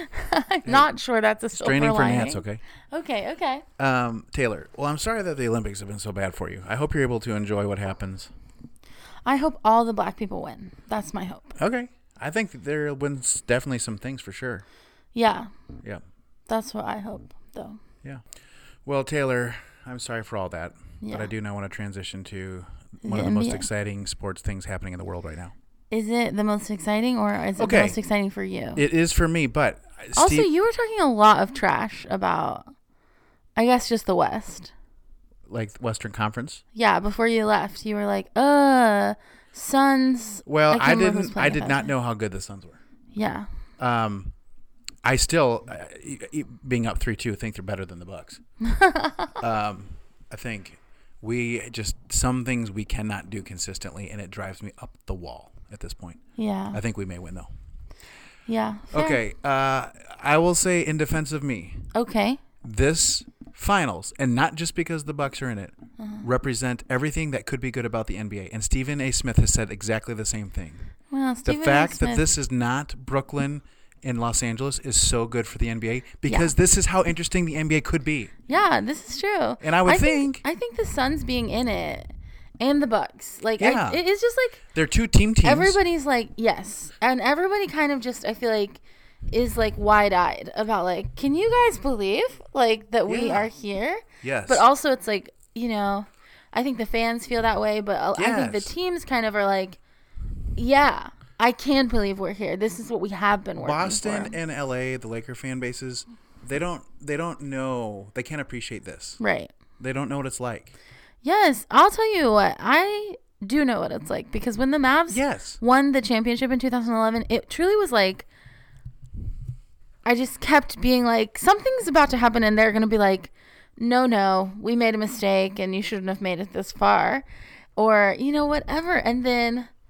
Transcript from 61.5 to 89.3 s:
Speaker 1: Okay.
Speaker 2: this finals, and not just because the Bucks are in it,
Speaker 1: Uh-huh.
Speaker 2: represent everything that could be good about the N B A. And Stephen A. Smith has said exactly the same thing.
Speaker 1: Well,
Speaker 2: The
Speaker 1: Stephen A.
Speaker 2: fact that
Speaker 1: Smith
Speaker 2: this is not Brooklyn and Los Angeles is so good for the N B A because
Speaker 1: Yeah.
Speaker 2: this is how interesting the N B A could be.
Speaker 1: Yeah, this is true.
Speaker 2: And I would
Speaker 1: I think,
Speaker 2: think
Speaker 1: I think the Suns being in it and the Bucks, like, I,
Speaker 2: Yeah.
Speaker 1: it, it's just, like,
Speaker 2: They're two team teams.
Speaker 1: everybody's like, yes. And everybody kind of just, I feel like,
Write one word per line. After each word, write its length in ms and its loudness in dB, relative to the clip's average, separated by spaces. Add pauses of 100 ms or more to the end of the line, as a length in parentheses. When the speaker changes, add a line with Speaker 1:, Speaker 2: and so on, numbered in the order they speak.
Speaker 1:
Okay. 440 0 (260)
Speaker 2:
this 600 2 (280)
finals, 640 0
and 160 2
not 200 2
just 200 -6
because 300 -4
the 100 -8
Bucks 280 -4
are 80 -4
in 80 -6
it, 140 -12 (260)
Speaker 1:
Uh-huh. 260 -12
Speaker 2:
represent 640 0
everything 420 -2
that 140 -4
could 140 -4
be 100 -4
good 160 -4
about 200 -4
the 100 -6
N 120 -6
B 100 -8
A. 140 -10
And 100 -6
Stephen 380 0
A. 100 -2
Smith 280 -2
has 140 6
said 180 -2
exactly 440 -4
the 120 -6
same 240 -6
thing. 220 -10 (380)
Speaker 1:
Well, 240 -2
Speaker 2:
The 60 -10
Speaker 1:
Stephen 220 -2
A. 20 -4
Speaker 2:
fact 360 2
that 60 2
Speaker 1:
Smith 120 -2
Speaker 2:
this 200 2
is 140 -4
not 420 -2 (120)
Brooklyn 560 -4 (400)
and 180 -4
Los 220 0
Angeles 380 -4
is 200 -6
so 260 2
good 200 -2
for 120 -14
the 120 2
N 100 -4
B 80 -4
A 140 -2 (180)
because 320 2
Speaker 1:
Yeah. 100 0
Speaker 2:
this 140 6
is 100 2
how 180 4
interesting 420 -2
the 100 -6
N 100 -2
B 100 2
A 40 4
could 240 -2
be. 240 -4 (180)
Speaker 1:
Yeah, 360 4
this 260 -6
is 100 -8
true. 440 0
Speaker 2:
And 120 0
I 80 6
would 120 6
Speaker 1:
I 20 6
think, 460 2
Speaker 2:
think 40 -8
Speaker 1:
I 80 -2
think 220 -6
the 80 -2
Suns 400 -2
being 240 -2
in 180 -2
it 460 -6 (480)
and 220 4
the 40 2
Bucks, 560 -4
like, 200 0
I, 80 6
Speaker 2:
Yeah. 220 2
Speaker 1:
it, 140 -2
it's 140 2
just, 160 2
like, 240 0 (140)
Speaker 2:
They're 120 4
two 200 2
team 280 6
teams. 140 8
Speaker 1:
everybody's 580 4
like, 300 2
yes. 560 -2 (100)
And 180 4
everybody 460 2
kind 260 0
of 80 -2
just, 240 -8
I 100 -2
feel 160 -2
like, 300 0 (520)